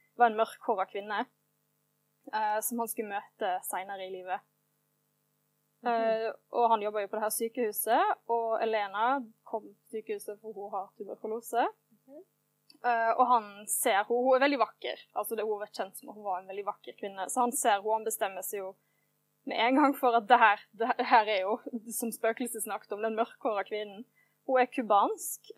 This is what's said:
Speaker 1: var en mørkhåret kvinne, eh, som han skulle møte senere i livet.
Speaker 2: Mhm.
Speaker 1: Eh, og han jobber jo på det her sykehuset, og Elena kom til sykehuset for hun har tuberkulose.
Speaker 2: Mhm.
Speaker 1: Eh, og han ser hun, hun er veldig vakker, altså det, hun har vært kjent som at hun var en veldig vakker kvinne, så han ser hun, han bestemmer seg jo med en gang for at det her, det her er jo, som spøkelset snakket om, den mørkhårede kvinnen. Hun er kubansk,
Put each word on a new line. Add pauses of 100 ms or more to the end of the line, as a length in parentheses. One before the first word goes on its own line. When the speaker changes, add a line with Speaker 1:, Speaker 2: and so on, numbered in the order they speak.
(140)
Speaker 1:
var
en
mørkhåret
kvinne, (1040)
eh,
som
han
skulle
møte (160)
senere
i
livet. (1400)
Speaker 2:
Mhm.
Speaker 1:
Eh, (220)
og
han
jobber
jo
på
det
her
sykehuset, (160)
og
Elena (260)
kom
til
sykehuset
for
hun
har
tuberkulose. (400)
Speaker 2:
Mhm. (600)
Speaker 1:
Eh,
og
han
ser
hun,
hun
er
veldig
vakker, (160)
altså
det,
hun
har
vært
kjent
som
at
hun
var
en
veldig
vakker
kvinne,
så
han
ser
hun,
han
bestemmer
seg
jo (720)
med
en
gang
for
at
det
her, (120)
det
her
er
jo, (340)
som
spøkelset
snakket
om,
den
mørkhårede
kvinnen. (440)
Hun
er
kubansk,